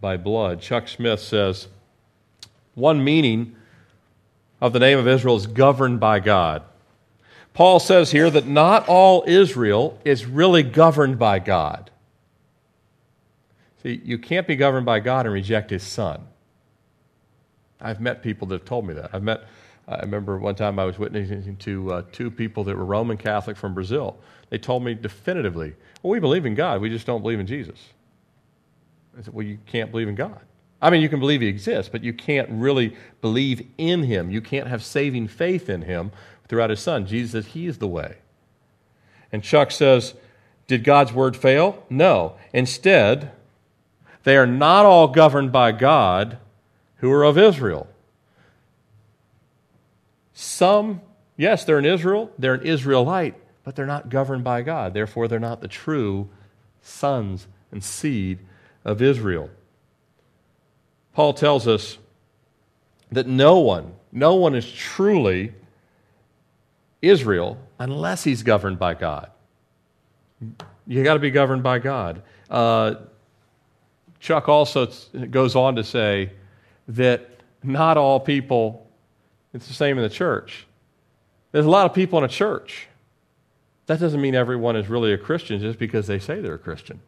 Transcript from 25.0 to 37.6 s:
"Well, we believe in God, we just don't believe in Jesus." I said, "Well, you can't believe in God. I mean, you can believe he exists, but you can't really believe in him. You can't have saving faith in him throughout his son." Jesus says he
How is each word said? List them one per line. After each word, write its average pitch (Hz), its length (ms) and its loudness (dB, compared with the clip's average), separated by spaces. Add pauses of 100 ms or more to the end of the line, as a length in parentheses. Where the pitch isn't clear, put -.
"Well, 180 100 -4
we 233 100 -2
believe 156 240 0
in 110 100 -4
God, 135 240 -2
we 107 100 -4
just 113 160 -10
don't 120 160 -4
believe 110 200 -4
in 95 60 -8
Jesus." 117 420 -12 (1300)
I - 20 -20
said, 107 120 -20
"Well, 107 120 -8
you 104 200 -10
can't 110 260 -6
believe 113 160 -4
in 101 80 -6
God. 156 240 -8 (420)
I 147 80 6
mean, 170 120 4
you 156 80 0
can 147 100 -4
believe 139 220 0
he 113 60 0
exists, 101 440 -6
but 113 140 -10
you 117 80 -6
can't 135 360 -4
really 120 460 -2 (240)
believe 123 480 -4 (100)
in 165 260 -2
him. 95 280 -4
You 104 80 -6
can't 135 280 -8
have 120 140 -8
saving 131 460 -4
faith 175 420 -6
in 90 120 -6
him 87 300 -8 (360)
throughout 113 220 0
his 107 100 -4
son." 135 260 -4
Jesus 117 280 -6
says 110 140 -8
he 165 200 -12